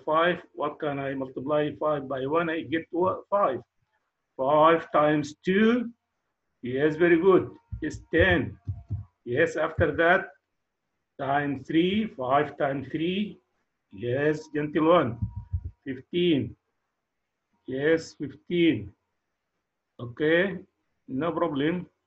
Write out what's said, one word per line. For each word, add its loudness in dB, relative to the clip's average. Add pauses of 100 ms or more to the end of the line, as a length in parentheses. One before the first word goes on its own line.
five, 0 (120)
what -8
can -4
I -6
multiply -2 (100)
five -2
by? -6
One, -2
I -4
get -6
what? -2 (100)
Five. 0 (760)
Five 4
times 2 (100)
two, 2 (720)
yes, 0
very 4
good, 4 (300)
is -8 (120)
ten. 2 (680)
Yes, 0
after -2
that, 4 (920)
times -2
three, 0 (100)
five 0
times -4
three, -4 (540)
yes, -2
gentle 0
one, 4 (680)
fifteen. -2 (1120)
Yes, 0
fifteen. 0 (1080)
Okay, 0 (500)
no -4
problem -2 (220)